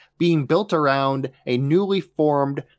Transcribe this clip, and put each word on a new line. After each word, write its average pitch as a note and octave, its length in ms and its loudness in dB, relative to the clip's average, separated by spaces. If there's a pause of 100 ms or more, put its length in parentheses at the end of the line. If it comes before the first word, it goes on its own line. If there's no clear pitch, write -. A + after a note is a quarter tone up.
(180)
being E3 280 0
built F3 280 0
around C3+ 560 0 (160)
a B2 120 0
newly F#3 440 0
formed, C#3+ 600 -2 (160)